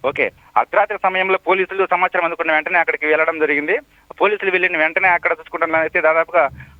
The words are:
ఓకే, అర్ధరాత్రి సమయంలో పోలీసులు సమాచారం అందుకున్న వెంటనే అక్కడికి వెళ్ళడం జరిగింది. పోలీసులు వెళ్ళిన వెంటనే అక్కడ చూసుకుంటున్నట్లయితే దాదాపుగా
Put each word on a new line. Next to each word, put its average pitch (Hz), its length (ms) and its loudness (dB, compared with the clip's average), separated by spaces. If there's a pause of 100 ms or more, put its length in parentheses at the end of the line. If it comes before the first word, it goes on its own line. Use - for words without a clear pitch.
ఓకే, 135 260 -2 (240)
అర్ధరాత్రి 196 460 0
సమయంలో 185 360 0
పోలీసులు 185 520 -2
సమాచారం 180 340 0
అందుకున్న 165 280 -2
వెంటనే 165 260 0
అక్కడికి 151 280 0
వెళ్ళడం 160 320 0
జరిగింది. 151 400 0 (420)
పోలీసులు 196 300 0
వెళ్ళిన 180 260 0
వెంటనే 160 320 0
అక్కడ 175 240 0
చూసుకుంటున్నట్లయితే 160 680 -2
దాదాపుగా 160 500 2 (300)